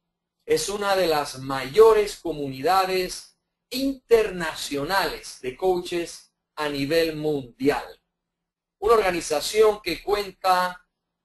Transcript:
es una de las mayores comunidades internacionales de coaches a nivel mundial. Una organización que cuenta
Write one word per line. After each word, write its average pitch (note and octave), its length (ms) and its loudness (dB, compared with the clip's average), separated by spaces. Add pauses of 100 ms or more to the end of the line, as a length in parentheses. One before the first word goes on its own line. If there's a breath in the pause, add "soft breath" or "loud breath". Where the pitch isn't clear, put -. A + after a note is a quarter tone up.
(460)
es D#3 240 0
una G3+ 260 -2
de F#3 120 2
las D3 320 -2
mayores C#3 760 4
comunidades E3+ 1200 -2 (320)
internacionales F#3 1700 -2
de B2+ 160 -8
coaches F3 760 -4 (240)
a D3+ 140 -4
nivel D#3 460 0
mundial. C#3 840 -4 (800)
Una - 160 4
organización G3+ 880 0
que E3 220 -8
cuenta F#3 840 -2 (400)